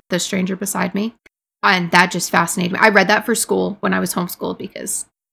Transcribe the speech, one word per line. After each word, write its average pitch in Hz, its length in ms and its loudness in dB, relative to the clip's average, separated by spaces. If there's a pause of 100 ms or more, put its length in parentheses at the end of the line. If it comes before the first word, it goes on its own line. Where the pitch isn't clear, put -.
The 180 100 0
Stranger 185 380 -2
Beside 185 380 -4
Me, 214 200 -2 (480)
and 180 280 2
that 180 200 4
just 175 200 -4
fascinated 175 420 0
me. 196 80 -4
I 220 80 6
read 196 200 6
that 214 180 2
for 233 80 0
school 190 460 -2
when 190 120 0
I 185 80 0
was 185 140 -4
homeschooled 185 420 -6
because - 480 -8 (280)